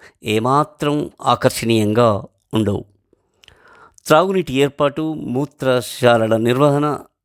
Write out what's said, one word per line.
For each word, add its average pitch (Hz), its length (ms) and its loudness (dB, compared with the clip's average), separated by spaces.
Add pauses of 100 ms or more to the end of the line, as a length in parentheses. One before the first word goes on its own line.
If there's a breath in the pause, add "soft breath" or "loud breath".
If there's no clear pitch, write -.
(240 soft breath)
ఏమాత్రం 139 880 -2 (100)
ఆకర్షణీయంగా 113 1040 0 (280)
ఉండవు. 101 320 -2 (1200 soft breath)
త్రాగునీటి 165 460 2
ఏర్పాటు, 143 600 -2
మూత్రశాలల 123 1200 0
నిర్వహణ 143 640 0 (260)